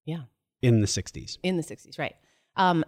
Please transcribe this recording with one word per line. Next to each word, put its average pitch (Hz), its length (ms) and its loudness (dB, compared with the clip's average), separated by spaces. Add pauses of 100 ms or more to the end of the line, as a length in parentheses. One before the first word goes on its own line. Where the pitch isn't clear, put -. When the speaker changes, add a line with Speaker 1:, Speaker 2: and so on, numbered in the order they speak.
Speaker 1:
Yeah. 160 160 -8 (400)
Speaker 2:
In 117 180 6
the 101 60 2
sixties. - 560 -8
Speaker 1:
In 180 160 0
the 160 40 -2
sixties, - 360 -16
right. - 180 -6 (400)
Um, 180 320 4